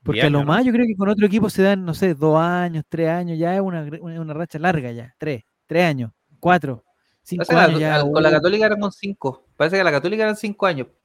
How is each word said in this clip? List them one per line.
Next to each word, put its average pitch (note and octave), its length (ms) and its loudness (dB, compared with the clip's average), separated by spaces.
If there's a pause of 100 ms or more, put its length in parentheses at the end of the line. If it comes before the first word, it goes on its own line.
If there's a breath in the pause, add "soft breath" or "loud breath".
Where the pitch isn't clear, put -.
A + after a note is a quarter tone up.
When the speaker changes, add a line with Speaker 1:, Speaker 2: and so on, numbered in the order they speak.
Speaker 1:
porque - 140 -2
Speaker 2:
Diez C3 100 4
Speaker 1:
a - 20 2
lo C#3+ 80 2
Speaker 2:
años, C#3+ 100 0
¿no? D3+ 60 2
Speaker 1:
más A3+ 120 2
yo B3 60 2
creo A#3+ 140 2
que A3 100 -2
con F#3+ 140 -2
otro G#3 160 2
equipo G3+ 240 0
se F#3+ 140 0
dan, G3 200 2
no E3 120 -6
sé, F#3 180 0
dos D3+ 260 2
años, F3 480 -2
tres D#3+ 220 -2
años, E3+ 300 -4
ya E3+ 160 0
es G3 60 0
una F3 220 -4
gr-, D3 200 -12
una, E3 180 -10
una D#3 140 -8
racha D#3+ 240 -8
larga D#3 320 -2
ya, A#2 260 -14
tres, C#3+ 260 -6 (220)
tres E3 180 0
años, C3 280 -2 (280)
cuatro, D3 440 0 (400)
cinco F3 200 -8
Speaker 3:
Parece - 60 -4
que E3 60 2
la F#3 80 6
Speaker 1:
años D#3+ 160 4
Speaker 3:
Cató-, - 0 -
Speaker 1:
ya, D#3 160 0
Speaker 3:
al-, D3 160 0
con D#3 100 2
la D#3 80 6
Speaker 1:
uh. D#3 40 6
Speaker 3:
Católica F#3+ 340 2
eran G#3 120 -2
con G3+ 120 -4
cinco, - 560 -10 (100)
parece F3+ 200 2
que F#3+ 60 2
la E3+ 80 2
Católica F3 320 0
eran G#3+ 120 -2
cinco G3+ 320 -4
años, C#3 200 -4 (180)